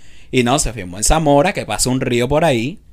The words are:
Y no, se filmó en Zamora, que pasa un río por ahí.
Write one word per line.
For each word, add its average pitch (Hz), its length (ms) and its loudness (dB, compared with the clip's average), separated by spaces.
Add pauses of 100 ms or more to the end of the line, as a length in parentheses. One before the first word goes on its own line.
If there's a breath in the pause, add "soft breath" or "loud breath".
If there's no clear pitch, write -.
(320 soft breath)
Y 127 120 2
no, 127 160 2
se 120 140 -2
filmó 92 240 -10
en 113 80 -10
Zamora, 151 480 4
que 120 120 -6
pasa 107 240 -2
un 127 120 0
río 123 260 0
por 147 160 0
ahí. 143 360 0 (140)